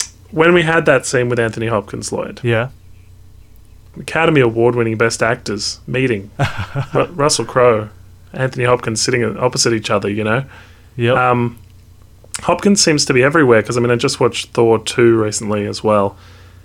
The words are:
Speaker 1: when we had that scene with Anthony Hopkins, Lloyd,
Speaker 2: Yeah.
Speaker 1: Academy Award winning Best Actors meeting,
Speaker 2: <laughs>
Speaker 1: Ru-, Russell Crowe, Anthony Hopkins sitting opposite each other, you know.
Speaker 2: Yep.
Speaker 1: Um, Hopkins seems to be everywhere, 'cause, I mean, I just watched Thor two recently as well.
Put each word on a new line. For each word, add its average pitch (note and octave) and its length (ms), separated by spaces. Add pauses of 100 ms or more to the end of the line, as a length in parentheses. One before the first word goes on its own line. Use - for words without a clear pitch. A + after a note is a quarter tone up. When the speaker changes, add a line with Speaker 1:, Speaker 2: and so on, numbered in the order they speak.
(300)
Speaker 1:
when E3 240
we F3 80
had E3 240
that C#3 220
scene B2 200
with A#2+ 120
Anthony A2+ 280
Hopkins, G#2 440
Lloyd, - 320
Speaker 2:
Yeah. A#2+ 240 (1300)
Speaker 1:
Academy D#3+ 400
Award A#2 360
winning A2+ 220
Best A2+ 240
Actors A2+ 640
meeting, B2 440 (320)
Speaker 2:
<laughs> - 320
Speaker 1:
Ru-, C3+ 120
Russell C#3 380
Crowe, A2+ 460 (420)
Anthony C3 320
Hopkins A#2+ 380
sitting A#2+ 220 (140)
opposite B2+ 360
each A2 160
other, G#2 200
you G#2 140
know. A#2 220 (540)
Speaker 2:
Yep. A#2+ 160
Speaker 1:
Um, B2 420 (840)
Hopkins G3 420
seems D3+ 220
to C#3+ 80
be B2+ 100
everywhere, C3+ 400
'cause, A#2+ 140
I - 40
mean, A#2+ 100
I A#2+ 40
just B2+ 240
watched - 340
Thor A2+ 260
two A#2 420
recently G#2 440
as G#2 180
well. G#2 320 (500)